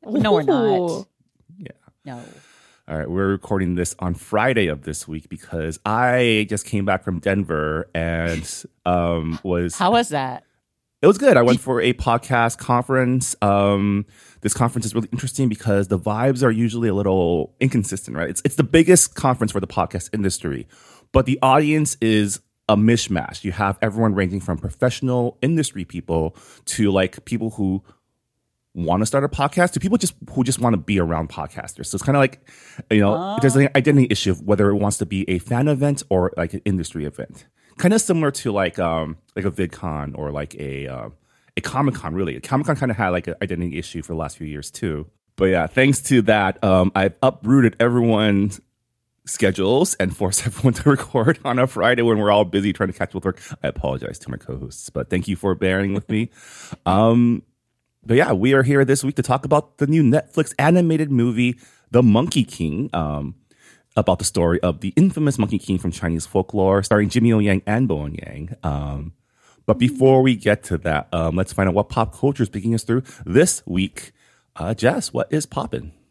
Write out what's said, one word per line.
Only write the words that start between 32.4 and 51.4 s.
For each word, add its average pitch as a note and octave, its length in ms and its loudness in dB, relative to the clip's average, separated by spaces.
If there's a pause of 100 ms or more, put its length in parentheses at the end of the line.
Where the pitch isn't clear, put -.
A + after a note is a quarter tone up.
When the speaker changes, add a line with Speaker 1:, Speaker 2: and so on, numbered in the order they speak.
Speaker 3:
you G#2+ 100 6
know, G2+ 140 4
Speaker 1:
Oh. F#3 260 -4
Speaker 3:
there's C3 160 4
an C#3 180 4
identity C#3 360 4
issue G2+ 200 -2
of E2 120 -2
whether G2+ 260 2
it G2+ 80 2
wants G#2 220 -2
to F#2 80 -4
be F#2+ 220 -6
a F#2 120 0
fan B2 260 -2
event C#3+ 440 0
or, F2+ 260 2
like, E2+ 180 -4
an G2 100 -8
industry F2 400 -4
event. - 420 -12 (340)
Kinda G3+ 180 2
similar D#3+ 340 0
to, A#2+ 200 -6
like, F#2+ 260 -2
um, E2 380 -2 (180)
like G2 120 -4
a G2 40 -2
VidCon D2+ 680 -6
or, D2 140 -8
like, D2 260 -8
a, C#2 300 -10
uh, B1 220 -12 (480)
a - 60 -6
Comic-Con, C3 520 -4
really. E2 240 -4
Comic-Con C#3+ 380 -2
kinda B2 180 -2
had, G2+ 140 0
like, F2+ 180 -2
an E2+ 160 -8
identity F2 360 -6
issue E2+ 240 -10
for F2 100 -10
the D#2+ 60 -6
last D2+ 180 -8
few D#2+ 100 -12
years, D2 240 -12
too. D2+ 360 -8 (300)
But F#2+ 100 2
yeah, F2 200 2
thanks C3 360 2
to B2+ 200 4
that, G2 400 2
um, F#2 320 4
I've F#2+ 280 2
uprooted B2+ 580 4
everyone's G#2+ 800 2 (640)
schedules G#2 680 0
and F#2 220 -2
forced G2+ 300 -2
<laughs> - 0 -
everyone A#2+ 280 0
to - 160 2
record C3+ 540 2